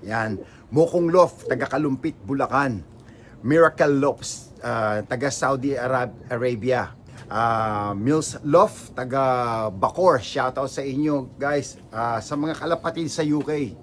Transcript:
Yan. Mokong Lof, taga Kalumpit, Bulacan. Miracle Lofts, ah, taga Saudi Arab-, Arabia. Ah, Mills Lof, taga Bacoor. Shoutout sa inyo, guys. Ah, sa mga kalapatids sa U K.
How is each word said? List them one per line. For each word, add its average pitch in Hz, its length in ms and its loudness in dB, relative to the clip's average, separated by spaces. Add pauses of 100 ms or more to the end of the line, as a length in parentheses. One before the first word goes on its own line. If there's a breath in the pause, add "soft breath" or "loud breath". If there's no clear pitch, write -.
Yan. 110 320 -4 (320 loud breath)
Mokong 165 400 2
Lof, 175 400 4
taga 135 160 0
Kalumpit, 139 560 -2
Bulacan. 131 640 -2 (560 loud breath)
Miracle 151 560 4
Lofts, - 640 -2
ah, 110 400 0
taga 127 320 -4
Saudi 135 400 0
Arab-, 123 560 -4
Arabia. 123 640 0 (360 loud breath)
Ah, 110 640 0
Mills 131 480 0
Lof, 165 560 4
taga 123 720 0
Bacoor. 131 480 2
Shoutout 131 540 -4
sa - 100 -8
inyo, 139 560 -2
guys. 139 400 -2 (160)
Ah, 113 320 -2
sa 147 160 -4
mga 156 160 -2
kalapatids 165 640 -4
sa 156 60 2
U 147 180 0
K. 143 380 -4